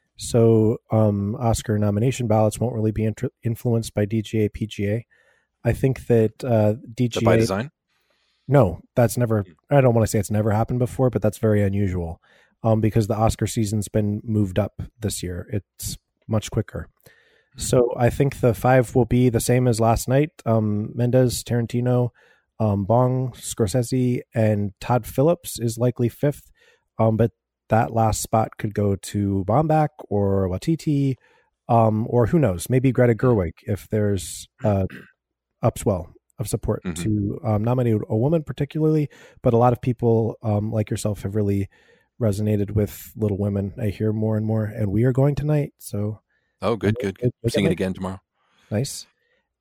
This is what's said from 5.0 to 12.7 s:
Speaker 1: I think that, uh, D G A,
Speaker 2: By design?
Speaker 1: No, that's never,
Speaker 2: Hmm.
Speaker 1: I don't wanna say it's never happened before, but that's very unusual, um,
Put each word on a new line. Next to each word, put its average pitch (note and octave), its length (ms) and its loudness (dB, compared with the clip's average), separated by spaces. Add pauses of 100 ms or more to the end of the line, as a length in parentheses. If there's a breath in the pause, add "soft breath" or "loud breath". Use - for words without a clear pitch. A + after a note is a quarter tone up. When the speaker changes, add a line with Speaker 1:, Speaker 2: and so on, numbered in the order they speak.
Speaker 1:
I A#2 100 2
think - 340 -2
that, A2+ 360 2
uh, G#2+ 320 2 (180)
D B2 140 0
G - 140 -6
A, A2+ 40 0
Speaker 2:
By A2+ 120 6
design? A2+ 340 -2 (760)
Speaker 1:
No, A#2+ 340 4 (140)
that's A#2 220 2
never, A2 260 0
Speaker 2:
Hmm. F#2+ 320 -4
Speaker 1:
I C#3 60 8
don't B2 120 4
wanna A2 140 4
say A2+ 120 0
it's G2 120 -4
never G#2+ 200 0
happened A2+ 280 0
before, B2 300 0
but G#2+ 120 -2
that's A2 160 0
very G#2+ 260 2
unusual, F#2 560 -2 (440 soft breath)
um, A2 180 2